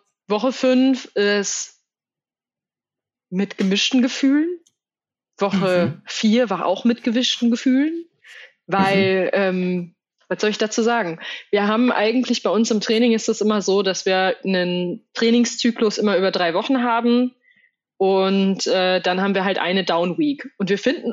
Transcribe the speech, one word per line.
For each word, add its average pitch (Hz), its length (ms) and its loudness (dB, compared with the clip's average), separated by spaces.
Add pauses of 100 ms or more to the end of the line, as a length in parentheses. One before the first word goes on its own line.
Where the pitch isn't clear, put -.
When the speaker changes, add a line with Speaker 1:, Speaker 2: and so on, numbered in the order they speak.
(280)
Speaker 1:
Woche 214 240 -2
fünf 254 540 2 (100)
ist 202 640 -2 (1500)
mit 190 280 -4
gemischten 208 420 0
Gefühlen. 294 600 0 (800)
Woche 185 580 0
Speaker 2:
Mhm. - 100 -20
Speaker 1:
vier 226 440 2
war 175 160 -4
auch 185 180 -2
mit 233 180 2
gemischten 240 480 0
Gefühlen, 285 540 0 (640)
weil, 190 560 2
Speaker 2:
Mhm. - 80 -2
Speaker 1:
ähm, 180 640 -2 (340)
was 180 120 -6
soll 214 100 0
ich 208 80 -6
dazu 220 240 -2
sagen? 214 360 -2 (320)
Wir 202 160 2
haben 233 240 2
eigentlich 226 540 0
bei 202 60 0
uns 220 200 2
im 220 100 0
Training 233 320 2
ist 220 160 0
es 220 120 -2
immer 214 200 0
so, 196 220 0
dass 185 240 -4
wir 190 380 0
einen 180 600 -2 (100)
Trainingszyklus 233 840 0
immer 208 180 2
über 190 140 2
drei 175 240 -2
Wochen 240 300 0
haben. 240 500 2 (600)
Und, 190 720 2
äh, 185 360 2
dann 185 180 0
haben 196 140 0
wir 190 100 0
halt 190 140 0
eine 180 260 -2
Down 175 320 0
Week. 147 400 -2
Und 185 140 -4
wir 196 80 0
finden, 247 340 -2